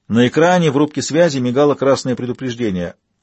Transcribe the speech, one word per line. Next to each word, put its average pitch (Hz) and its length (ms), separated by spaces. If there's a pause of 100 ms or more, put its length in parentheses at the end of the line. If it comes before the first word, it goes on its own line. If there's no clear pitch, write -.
На 117 180
экране 165 440
в 127 60
рубке 147 260
связи 151 360
мигало 131 360
красное 131 420
предупреждение. 117 800 (280)